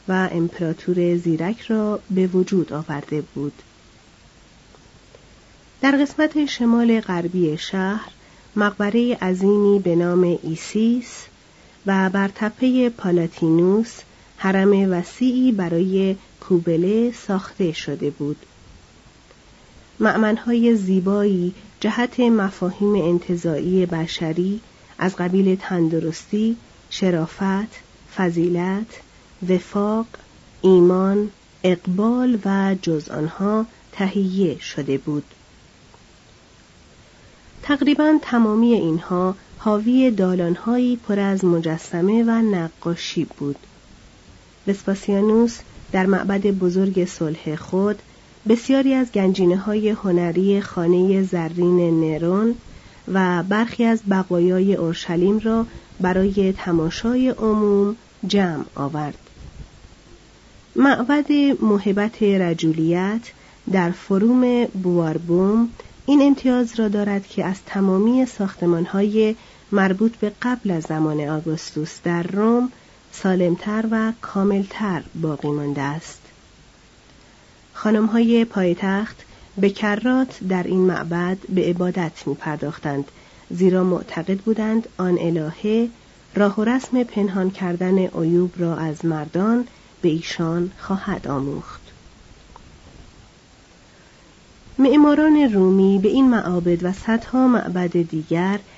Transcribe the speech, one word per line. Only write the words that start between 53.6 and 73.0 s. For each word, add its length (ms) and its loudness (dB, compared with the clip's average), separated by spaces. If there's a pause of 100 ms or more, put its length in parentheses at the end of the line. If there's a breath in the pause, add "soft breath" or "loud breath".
از 160 2 (100)
بقایای 640 2
اورشلیم 640 -2
را 280 -2 (340 loud breath)
برای 520 0
تماشای 760 -2
عموم 680 0 (300)
جمع 380 0 (100)
آورد. 440 -6 (1600)
معبد 560 2 (300)
موهبت 600 0
رجولیت 960 0 (520 loud breath)
در 180 2
فروم 760 2
بواربوم 1040 0 (380 loud breath)
این 160 4
امتیاز 580 2
را 80 2
دارد 380 -2
که 180 -6
از 120 -4 (100)
تمامی 600 2
ساختمان‌های 1080 0 (360 loud breath)
مربوط 440 2
به 160 -4 (100)
قبل 280 -4
از 120 -2
زمان 380 -2
آگوستوس 840 -6
در 180 -2
روم 500 0 (400 loud breath)